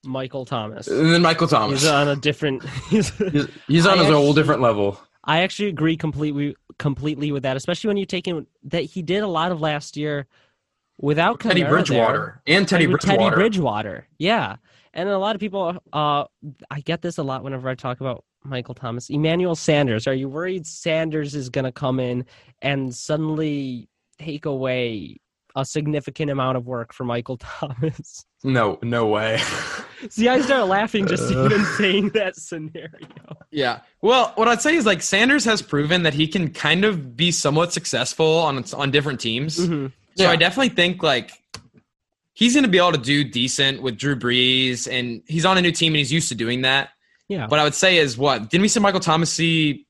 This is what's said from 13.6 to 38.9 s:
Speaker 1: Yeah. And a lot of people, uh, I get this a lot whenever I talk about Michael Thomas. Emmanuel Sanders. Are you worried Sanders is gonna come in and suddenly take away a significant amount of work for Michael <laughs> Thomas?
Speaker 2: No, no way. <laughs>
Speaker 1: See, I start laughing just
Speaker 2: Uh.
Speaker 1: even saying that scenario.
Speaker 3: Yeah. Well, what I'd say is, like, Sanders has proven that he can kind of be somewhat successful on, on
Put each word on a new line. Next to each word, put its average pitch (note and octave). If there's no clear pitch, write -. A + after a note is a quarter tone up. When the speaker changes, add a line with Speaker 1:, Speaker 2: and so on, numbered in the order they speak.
Speaker 1:
Yeah. D3+
And F3
a G3
lot G#3
of F3
people, F3+
uh, D3
I D3
get E3+
this F3
a D#3+
lot C3
whenever C3
I B2+
talk B2
about C3
Michael B2+
Thomas. A#2+
Emmanuel E3
Sanders. C#3
Are C3+
you C3+
worried E3+
Sanders D#3
is B2+
gonna C3
come C3
in B2
and C3+
suddenly D3+
take D3+
away B2+
a C3+
significant D3
amount C3
of B2
work A#2+
for -
Michael A#2+
<laughs> -
Thomas? -
Speaker 2:
No, A#2
no A#2
way. A2
<laughs> -
Speaker 1:
See, A3+
I B3+
start B3+
laughing G3
just B2
Speaker 2:
Uh. C3
Speaker 1:
even G3+
saying G3
that G3+
scenario. D#3+
Speaker 3:
Yeah. B2
Well, A#3+
what A3+
I'd A#3+
say D#4
is, D4+
like, G3
Sanders A#3+
has G#3+
proven D3+
that D#3
he D#3
can D#3+
kind E3
of C#3+
be E3+
somewhat D#3+
successful D#3
on, C#3
on C#3